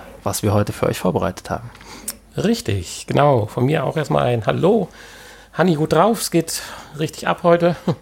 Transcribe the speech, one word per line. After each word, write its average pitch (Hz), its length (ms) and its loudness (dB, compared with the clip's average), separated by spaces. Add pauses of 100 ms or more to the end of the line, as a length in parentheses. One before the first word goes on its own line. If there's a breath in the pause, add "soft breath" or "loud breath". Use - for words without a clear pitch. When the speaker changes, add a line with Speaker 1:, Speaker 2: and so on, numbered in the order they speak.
(240 loud breath)
Speaker 1:
was - 180 -4
wir 104 120 2
heute 104 200 2
für - 140 -2
euch - 120 -2
vorbereitet 92 500 -2
haben. 120 200 -6 (680 loud breath)
Speaker 2:
Richtig, 139 680 -2
genau. 135 400 4
Von 123 180 0
mir 151 180 0
auch 139 140 -4
erstmal 147 300 0
ein 120 180 0
Hallo. 165 420 2 (640 loud breath)
Hanni, 170 220 2
gut 156 180 -2
drauf, 185 280 4
es - 100 -4
geht - 300 -2 (380 loud breath)
richtig - 280 -4
ab 170 160 -2
heute. 170 380 4
<laughs> - 40 -20
Wir 170 160 0